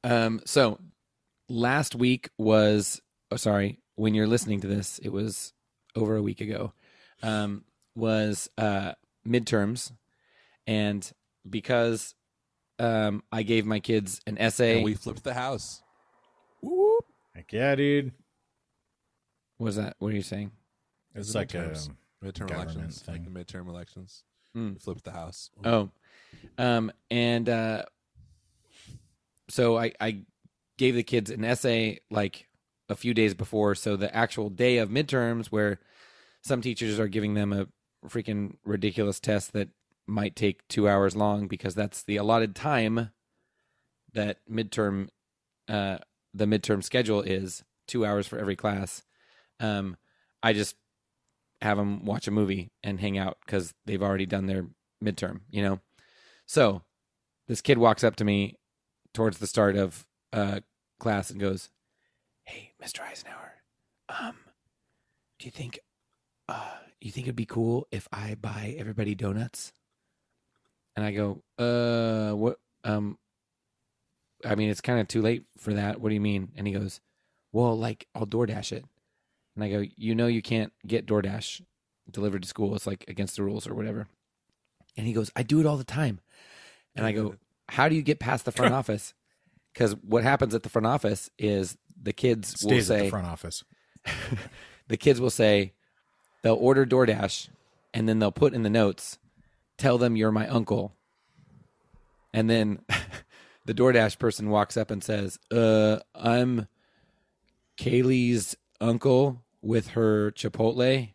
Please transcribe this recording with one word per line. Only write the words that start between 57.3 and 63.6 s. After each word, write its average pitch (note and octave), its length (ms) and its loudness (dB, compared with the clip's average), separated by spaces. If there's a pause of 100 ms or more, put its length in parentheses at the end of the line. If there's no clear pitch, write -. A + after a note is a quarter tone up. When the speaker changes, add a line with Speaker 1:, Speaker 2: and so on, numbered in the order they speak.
Speaker 1:
this A#2 140 -4
kid C3 160 4
walks A#2 260 6
up A2 120 4
to A2 80 -2
me G2+ 320 0 (580)
towards A2 240 0
the G2+ 100 -8
start G2+ 280 4
of, F#2+ 300 -2 (260)
uh, G2+ 280 -2 (400)
class G#2 300 -2
and G2 100 -10
goes, F#2+ 300 -2 (760)
"Hey, - 360 -20
Mister - 220 -14
Eisenhower, - 600 -18 (460)